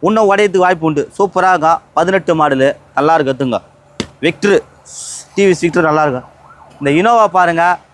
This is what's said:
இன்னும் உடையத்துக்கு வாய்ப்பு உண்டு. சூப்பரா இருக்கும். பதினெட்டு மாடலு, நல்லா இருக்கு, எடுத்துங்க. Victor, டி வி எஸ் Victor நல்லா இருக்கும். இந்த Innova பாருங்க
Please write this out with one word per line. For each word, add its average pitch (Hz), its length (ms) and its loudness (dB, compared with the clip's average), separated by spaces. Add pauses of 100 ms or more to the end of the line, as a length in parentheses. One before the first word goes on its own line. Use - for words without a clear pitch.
இன்னும் 214 220 2
உடையத்துக்கு 196 360 2
வாய்ப்பு 170 240 0
உண்டு. 143 120 -2 (160)
சூப்பரா 185 360 0
இருக்கும். 165 280 0 (160)
பதினெட்டு 180 420 0
மாடலு, 139 300 2 (260)
நல்லா 151 200 2
இருக்கு, 139 160 0
எடுத்துங்க. 127 280 -4 (680)
Victor, 208 280 0 (840)
டி 196 120 0
வி 185 80 4
எஸ் - 100 -10
Victor 170 240 0
நல்லா 151 160 0
இருக்கும். 127 220 -6 (520)
இந்த 143 200 -2
Innova 220 280 2 (100)
பாருங்க 170 280 0 (280)